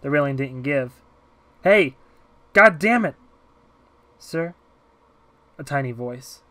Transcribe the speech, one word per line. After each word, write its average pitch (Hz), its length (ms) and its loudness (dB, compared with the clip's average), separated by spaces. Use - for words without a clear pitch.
The 143 80 -8
railing 143 280 0
didn't 131 260 -8
give. 131 300 -4
Hey! 190 320 4
God 202 260 6
damn 220 260 0
it! 151 100 -4
Sir? 165 380 -8
A - 60 -16
tiny 139 280 -4
voice. 123 600 -12